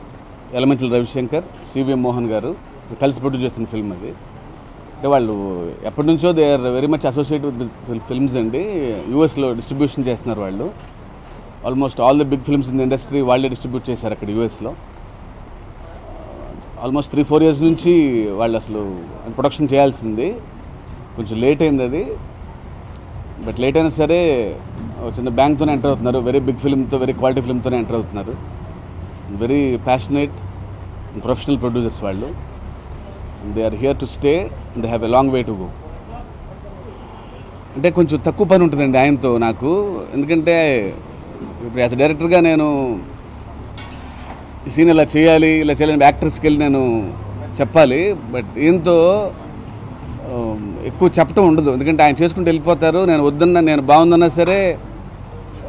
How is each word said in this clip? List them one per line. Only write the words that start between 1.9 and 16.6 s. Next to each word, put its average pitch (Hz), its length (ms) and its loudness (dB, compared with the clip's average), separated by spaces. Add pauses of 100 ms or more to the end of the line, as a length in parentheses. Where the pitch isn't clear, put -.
మోహన్ 123 260 0
గారు 110 260 -2 (460)
కలిసి 139 180 0
ప్రొడ్యూస్ 131 260 -2
చేసిన 117 200 -6
ఫిల్మ్ 110 260 -6
అది. 95 220 -10 (840)
అంటే 139 120 -4
వాళ్ళు 127 260 4 (500)
ఎప్పటి 147 240 -2
నుంచో 165 240 4
they 147 260 4
are 123 240 -2
very 147 140 2
much 135 180 -2
associated 139 440 -4
with 120 340 -10
fil-, 113 220 -8
films 131 240 0
అండి. 135 560 -2 (180)
యూఎస్లో 139 420 2
డిస్ట్రిబ్యూషన్ 135 540 -2
చేస్తున్నారు 113 340 -4
వాళ్ళు. 101 300 -6 (960)
Almost 131 280 -2
all 131 260 6
the 139 120 0
big 135 160 -2
films 139 200 0
in 127 60 -4
the 135 100 0
industry 135 360 -2
వాళ్ళే 131 280 2
డిస్ట్రిబ్యూట్ 127 400 -8
చేశారు 113 240 -4
అక్కడ 104 160 -8
యూఎస్లో. 110 440 -4 (2000)